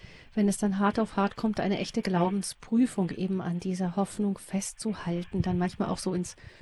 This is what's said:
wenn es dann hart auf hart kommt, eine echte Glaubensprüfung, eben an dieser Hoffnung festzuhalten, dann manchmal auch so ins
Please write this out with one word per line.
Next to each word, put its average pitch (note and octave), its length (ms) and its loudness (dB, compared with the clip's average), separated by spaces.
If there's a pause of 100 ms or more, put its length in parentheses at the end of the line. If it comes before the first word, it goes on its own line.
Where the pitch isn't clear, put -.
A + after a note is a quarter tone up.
(360)
wenn G#3 120 4
es G3 120 2
dann G3 180 2
hart G3+ 220 2
auf A3 180 -2
hart G3+ 180 2
kommt, A3 240 0
eine G3 200 2
echte G#3 240 -2
Glaubensprüfung, F#3+ 1040 2
eben F#3 320 -2
an F3 180 -2
dieser F3+ 360 -2
Hoffnung G3 420 0
festzuhalten, F3+ 1040 -2
dann F3+ 160 0
manchmal F3+ 320 0
auch F#3 80 -2
so - 160 -2
ins F3+ 220 -2 (260)